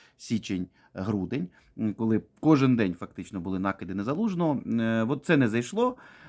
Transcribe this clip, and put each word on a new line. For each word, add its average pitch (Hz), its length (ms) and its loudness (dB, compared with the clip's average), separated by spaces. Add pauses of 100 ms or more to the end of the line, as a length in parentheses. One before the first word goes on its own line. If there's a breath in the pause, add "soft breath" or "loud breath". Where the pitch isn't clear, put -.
(160 soft breath)
січень, 95 500 -4 (280 soft breath)
грудень, 104 540 -4 (300 soft breath)
м, 107 160 -2
коли 110 280 0 (180)
кожен 135 360 6
день 98 180 2
фактично 98 460 -12
були 95 180 -4
накиди 92 360 -4
на 101 100 -4
Залужного. 170 640 -2
Е, 113 420 0
от 139 160 -4
це 170 120 4
не 131 120 6
зайшло, 196 480 -2 (320 loud breath)